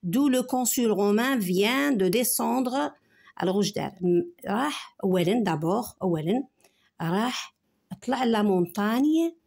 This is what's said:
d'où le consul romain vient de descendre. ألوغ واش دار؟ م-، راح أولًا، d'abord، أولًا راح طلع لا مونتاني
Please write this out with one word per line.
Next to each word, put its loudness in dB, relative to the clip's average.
d'où 0
le 2
consul 0
romain 2
vient 0
de 2
descendre. 0
ألوغ 0
واش 0
دار؟ -6
م-، 2
راح -4
أولًا، 2
d'abord، -2
أولًا 0
راح -4
طلع -2
لا 2
مونتاني 0